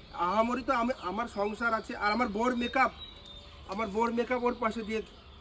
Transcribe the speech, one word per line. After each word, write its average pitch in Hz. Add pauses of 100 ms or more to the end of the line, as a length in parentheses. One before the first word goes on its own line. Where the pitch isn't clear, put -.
(140)
আহামরি 226
তো 190
আমি, 226
আমার 202
সংসার 214
আছে, 220
আর 208
আমার 233
বউর 226
মেকআপ, 240 (760)
আমার 208
বউর 226
মেকআপ 240
ওর 240
পাশে 226
দিয়ে 214 (400)